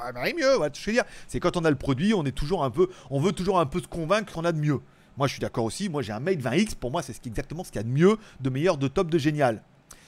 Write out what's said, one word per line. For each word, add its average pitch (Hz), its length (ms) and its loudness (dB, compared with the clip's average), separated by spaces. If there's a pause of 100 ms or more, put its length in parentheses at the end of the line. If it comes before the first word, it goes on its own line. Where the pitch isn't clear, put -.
(140)
mais 190 180 -4
mieux », 277 240 2
voilà, 156 140 0
tout - 100 -10
ce - 60 -10
que 202 60 -2
je 226 60 2
veux 226 60 4
dire. - 80 -6 (160)
C'est 123 140 -6
quand 180 160 2
on 165 80 0
a 160 40 6
le 143 60 4
produit, 139 380 0
on 180 100 2
est 135 80 0
toujours 156 320 -2
un 131 60 2
peu, 175 180 2 (220)
on 135 100 -2
veut 175 140 2
toujours 185 260 0
un 160 60 4
peu 175 160 -4
se - 60 -14
convaincre 180 440 -2
qu'on 165 140 -6
a 175 80 2
de 156 60 -2
mieux. 151 200 2 (380)
Moi, 135 100 2
je - 60 0
suis - 80 -8
d'accord 117 240 -2
aussi, 185 240 -4
moi 147 120 -4
j'ai 107 120 -6
un 110 80 -8
Mate 175 180 0
vingt 120 160 -2
X, 214 180 2
pour - 160 -6
moi 165 120 -4
c'est 131 100 -12
ce - 80 -14
qui, - 80 -12
exactement 151 380 -8
ce - 60 -18
qu'il 107 100 -6
y - 20 -6
a 113 40 -4
de - 20 -4
mieux, 175 280 6 (220)
de 131 100 -2
meilleur, 151 280 0
de 139 100 0
top, 170 220 0
de 170 80 2
génial. 143 440 2 (460)